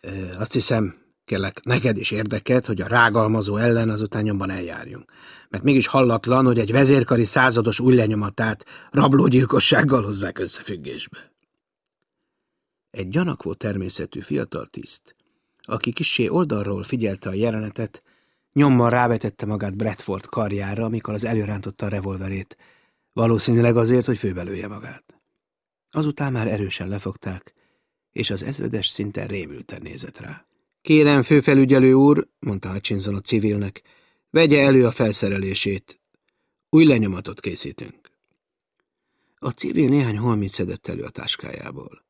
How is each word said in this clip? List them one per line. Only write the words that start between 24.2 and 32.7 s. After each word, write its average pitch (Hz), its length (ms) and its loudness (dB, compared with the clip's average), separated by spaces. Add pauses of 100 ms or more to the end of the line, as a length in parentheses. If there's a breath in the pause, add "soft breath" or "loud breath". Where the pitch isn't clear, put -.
magát. - 520 -16 (720)
Azután 147 420 -4
már 113 140 -2
erősen 98 420 -4
lefogták, 95 640 -10 (600)
és - 180 -4
az 98 120 -6
ezredes 113 440 -6
szinte - 400 -6
rémülten 78 560 -12
nézett - 360 -14
rá. - 280 -16 (360)
"Kérem, 147 400 6
főfelügyelő 135 680 6
úr", 143 360 6 (100)
mondta 98 340 -6